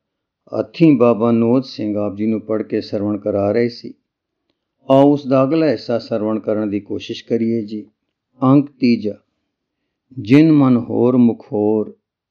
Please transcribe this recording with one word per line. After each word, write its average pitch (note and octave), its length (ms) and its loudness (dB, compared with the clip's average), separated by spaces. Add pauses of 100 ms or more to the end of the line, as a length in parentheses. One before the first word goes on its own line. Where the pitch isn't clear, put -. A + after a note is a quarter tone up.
(580)
ਹੱਥੀਂ D3+ 380 2
ਬਾਬਾ A#2 360 2
ਨੋਦ A#2 300 2
ਸਿੰਘ G#2+ 340 -8
ਆਪ G#2 200 -6
ਜੀ G#2+ 100 -4
ਨੂੰ A2 140 -2
ਪੜ੍ਹ G#2+ 240 -4
ਕੇ G#2+ 160 -6
ਸਰਵਣ G#2 380 -6
ਕਰਾ G2+ 340 -2
ਰਹੇ A#2 160 0
ਸੀ। A#2 260 -16 (960)
ਆਓ C#3 220 4
ਉਸ C#3+ 140 -4
ਦਾ C3 180 2
ਅਗਲਾ D#3+ 220 0
ਹਿੱਸਾ A#2+ 320 -2
ਸਰਵਣ A2 400 -4
ਕਰਨ G#2+ 320 -4
ਦੀ G2+ 100 -4
ਕੋਸ਼ਿਸ਼ G2+ 440 -12
ਕਰੀਏ A2+ 380 -2
ਜੀ। G#2+ 240 -12 (560)
ਅੰਕ C#3 280 4
ਤੀਜਾ, G#2+ 440 -2 (1040)
ਜਿਨ C#3+ 340 4
ਮਨ C3 240 4
ਹੋਰ A#2+ 400 0
ਮੁਖ A#2 360 2
ਹੋਰ G#2 440 -2 (340)